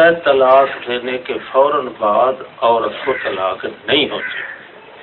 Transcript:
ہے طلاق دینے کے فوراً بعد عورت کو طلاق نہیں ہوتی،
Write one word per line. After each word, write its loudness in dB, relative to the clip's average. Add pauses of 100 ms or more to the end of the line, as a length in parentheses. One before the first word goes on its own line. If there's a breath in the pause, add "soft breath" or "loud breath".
ہے 6 (120)
طلاق 4 (160)
دینے -6 (100)
کے -6 (160)
فوراً 2 (100)
بعد 2 (240)
عورت 2 (100)
کو 0 (120)
طلاق -4
نہیں -2
ہوتی، -8 (640)